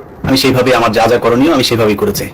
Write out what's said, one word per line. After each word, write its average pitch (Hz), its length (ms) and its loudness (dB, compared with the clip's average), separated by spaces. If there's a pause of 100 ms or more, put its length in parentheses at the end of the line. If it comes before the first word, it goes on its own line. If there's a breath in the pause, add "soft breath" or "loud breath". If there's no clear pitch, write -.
(240)
আমি 135 140 0
সেইভাবে 127 380 2
আমার 117 160 0
যা 113 160 2
যা 117 100 2
করণীয় 127 360 2
আমি 131 100 0
সেইভাবেই 110 320 0
করেছি। 101 380 -4